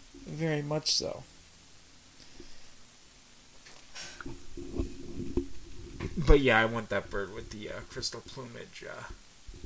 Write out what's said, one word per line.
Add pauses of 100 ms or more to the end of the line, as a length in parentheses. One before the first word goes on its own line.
(240)
Very
much
so. (4000)
But
yeah,
I
want
that
bird
with
the,
uh, (100)
crystal
plumage,
uh, (600)